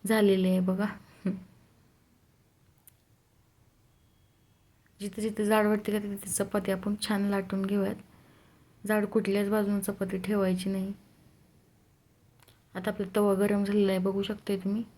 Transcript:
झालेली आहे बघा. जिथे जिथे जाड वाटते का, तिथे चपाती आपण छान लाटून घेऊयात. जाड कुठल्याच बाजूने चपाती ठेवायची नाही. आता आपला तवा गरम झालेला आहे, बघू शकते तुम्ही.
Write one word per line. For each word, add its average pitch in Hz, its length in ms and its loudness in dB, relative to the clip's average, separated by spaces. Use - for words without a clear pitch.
झालेली 196 440 4
आहे 185 100 4
बघा. 185 260 0
जिथे 202 220 -8
जिथे 214 240 -2
जाड 214 200 4
वाटते 208 260 2
का, 214 80 0
तिथे 202 300 -8
चपाती 196 420 -2
आपण 190 240 -2
छान 202 140 0
लाटून 196 440 -2
घेऊयात. 202 300 0
जाड 214 180 0
कुठल्याच 202 440 0
बाजूने 202 320 0
चपाती 190 360 -4
ठेवायची 185 520 0
नाही. 196 240 -4
आता 190 160 -4
आपला 208 240 -6
तवा 208 180 4
गरम 202 300 2
झालेला 202 280 4
आहे, 185 80 2
बघू 196 240 0
शकते 208 340 -4
तुम्ही. 202 260 -2